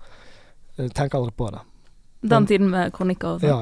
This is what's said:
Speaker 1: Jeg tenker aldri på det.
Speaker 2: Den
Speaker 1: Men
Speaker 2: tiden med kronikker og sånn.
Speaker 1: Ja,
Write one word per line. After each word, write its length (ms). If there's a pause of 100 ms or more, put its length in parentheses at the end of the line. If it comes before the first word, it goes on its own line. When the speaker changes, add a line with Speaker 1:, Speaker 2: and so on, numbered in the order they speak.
(760)
Speaker 1:
Jeg 180
tenker 240
aldri 160
på 160
det. 100 (600)
Speaker 2:
Den 80
Speaker 1:
Men 180
Speaker 2:
tiden 240
med 220
kronikker 420
og 60
sånn. 80
Speaker 1:
Ja, 120